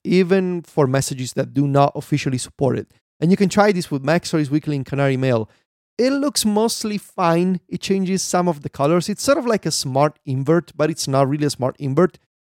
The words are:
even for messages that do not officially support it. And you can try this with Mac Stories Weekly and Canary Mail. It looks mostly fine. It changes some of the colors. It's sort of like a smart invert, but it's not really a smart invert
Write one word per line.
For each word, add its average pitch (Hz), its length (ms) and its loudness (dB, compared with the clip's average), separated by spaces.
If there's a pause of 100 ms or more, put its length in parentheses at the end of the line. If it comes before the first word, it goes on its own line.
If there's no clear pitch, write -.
even 180 560 2
for 151 260 0
messages 131 460 -2
that 123 220 -6
do 143 120 2
not 139 300 2
officially 143 400 -4
support 123 420 -4
it. - 140 -10 (260)
And 160 120 2
you 190 80 4
can 196 100 2
try 208 240 4
this 180 180 -4
with 135 140 -4
Mac 165 220 0
Stories 151 240 -2
Weekly 147 260 -2
and 135 80 -4
Canary 139 320 0
Mail. 127 320 0 (480)
It 247 140 2
looks 277 340 -2
mostly 214 540 0
fine. 180 680 0
It - 140 -8
changes 190 420 -2
some 180 240 0
of 151 160 -2
the - 60 -8
colors. 160 400 0
It's 208 140 -6
sort 285 160 2
of 247 80 -4
like 226 180 0
a 160 60 -4
smart 143 560 0
invert, 139 500 0
but 156 140 0
it's - 180 -6
not 135 200 4
really 147 180 -2
a 139 40 0
smart 127 280 -4
invert 147 400 0 (340)